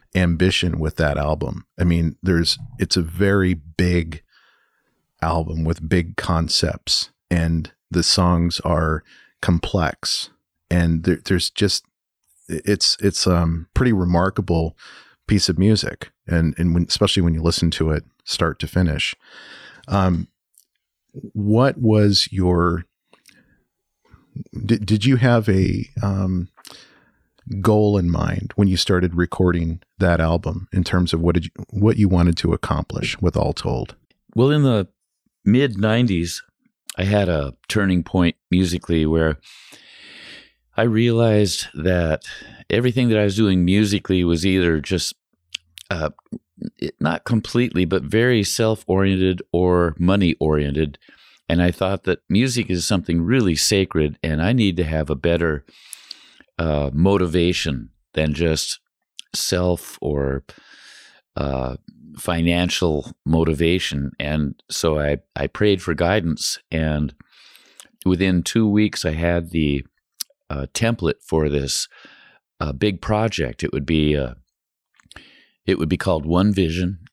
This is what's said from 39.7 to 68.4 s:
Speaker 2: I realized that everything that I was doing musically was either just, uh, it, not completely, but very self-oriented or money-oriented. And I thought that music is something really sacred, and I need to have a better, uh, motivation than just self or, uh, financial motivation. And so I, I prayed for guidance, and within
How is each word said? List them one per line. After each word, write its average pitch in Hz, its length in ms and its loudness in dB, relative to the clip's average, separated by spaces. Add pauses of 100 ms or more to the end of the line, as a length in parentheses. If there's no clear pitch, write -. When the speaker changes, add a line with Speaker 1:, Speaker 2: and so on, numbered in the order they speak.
Speaker 2:
I 110 60 2
realized 113 920 2
that 85 500 0 (460)
everything 123 400 0
that 107 100 2
I 104 60 2
was 98 100 0
doing 95 300 4
musically 98 580 2
was 85 220 0
either 90 340 2
just, 85 340 -4 (760)
uh, 80 220 -4 (680)
it, - 240 -10
not 82 240 -4
completely, 117 580 -2
but 85 200 -2
very 110 400 2
self-oriented 95 1000 0 (100)
or 87 480 2
money-oriented. 78 960 0 (520)
And 87 120 2
I 87 100 2
thought 95 320 -4
that 87 260 -2
music 120 400 0
is 87 180 -2
something 85 340 0
really 98 340 2
sacred, 80 680 0
and 78 180 -2
I 98 120 2
need 101 240 2
to 87 80 0
have 78 240 -2
a 76 60 -2
better, 82 500 -2 (920)
uh, 73 360 -2
motivation 85 960 0 (240)
than 78 200 0
just 80 460 -2 (540)
self - 680 -4
or, 69 420 -4 (920)
uh, 65 400 -6 (420)
financial 85 920 -2 (140)
motivation. 80 920 0
And 73 500 -4
so 78 300 -2
I, 73 180 0 (180)
I 71 120 -4
prayed 101 340 0
for 85 140 -4
guidance, 85 640 -2 (120)
and 76 420 -2 (920)
within 92 380 2